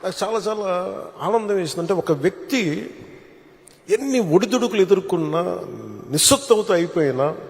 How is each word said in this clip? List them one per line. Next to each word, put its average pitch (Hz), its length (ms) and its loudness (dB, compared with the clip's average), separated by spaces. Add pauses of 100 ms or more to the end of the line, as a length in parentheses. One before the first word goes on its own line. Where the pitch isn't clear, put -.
నాకు 185 200 -4
చాలా, 220 140 -2
చాలా 196 640 -2 (200)
ఆనందం 202 340 2
వేసింది. 170 240 -2
అంటే 175 140 0
ఒక 170 180 0
వ్యక్తి 185 800 0 (960)
ఎన్ని 254 300 2
ఒడిదుడుకులు 214 640 0
ఎదుర్కొన్నా, 175 800 0 (520)
నిస్సత్తువతో 208 640 4
అయిపోయినా 156 640 2 (140)